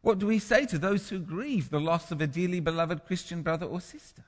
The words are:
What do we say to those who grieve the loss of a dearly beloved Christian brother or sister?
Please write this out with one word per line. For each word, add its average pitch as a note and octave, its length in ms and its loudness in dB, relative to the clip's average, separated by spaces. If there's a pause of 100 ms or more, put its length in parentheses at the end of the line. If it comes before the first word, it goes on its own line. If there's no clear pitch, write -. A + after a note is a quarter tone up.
What G#3 160 4
do G3+ 80 2
we G#3+ 140 4
say C4 260 4
to E3+ 120 0
those G3 300 0
who F#3+ 120 -4
grieve F3+ 500 -2
the D3+ 100 2
loss E3 300 0
of D#3 100 -4
a D#3 60 2
dearly F3 340 0
beloved E3 460 0
Christian F3 340 -6
brother E3 240 -2
or F3 160 -6
sister? - 480 -20